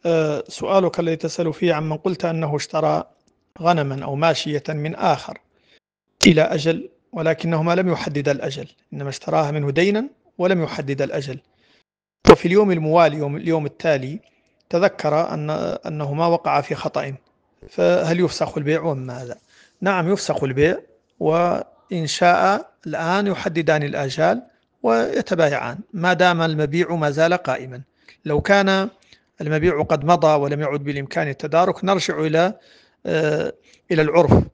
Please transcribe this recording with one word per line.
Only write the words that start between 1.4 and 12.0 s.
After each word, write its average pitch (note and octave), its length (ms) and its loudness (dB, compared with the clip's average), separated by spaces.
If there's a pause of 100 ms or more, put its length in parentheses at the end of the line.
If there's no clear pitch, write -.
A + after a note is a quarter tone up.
فيه E3+ 200 0
عمن D#3 240 -2
قلت F3 280 -4
أنه D#3+ 300 -2
اشترى D#3 480 -2 (580)
غنما D3 440 0
أو C#3 100 -6
ماشية D3+ 540 0
من D3+ 260 -6
آخر D#3+ 420 -2 (920)
إلى D#3 140 6
أجل، D#3+ 480 0 (220)
ولكنه D#3+ 520 -2
ما E3+ 120 2
لم F#3 140 0
يحدد D3 400 -2
الأجل، C3+ 380 -4 (260)
إنما C#3+ 160 -8
اشتراها D3 420 -2
منه D3 200 -2
دينا G3+ 380 0 (280)
ولم F3+ 260 0
يحدد C#3 380 -6
الأجل، C#3 380 -6 (920)